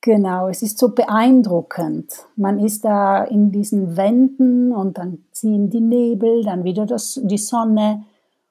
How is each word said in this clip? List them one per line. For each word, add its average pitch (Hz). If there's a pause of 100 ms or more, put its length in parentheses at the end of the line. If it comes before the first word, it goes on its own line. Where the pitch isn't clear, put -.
Genau, 190
es 185
ist 214
so 247
beeindruckend. 196
Man 202
ist 214
da 202
in 208
diesen 196
Wänden 247
und 196
dann 175
ziehen 208
die 233
Nebel, 233
dann 185
wieder 185
das, 233
die 202
Sonne 214 (460)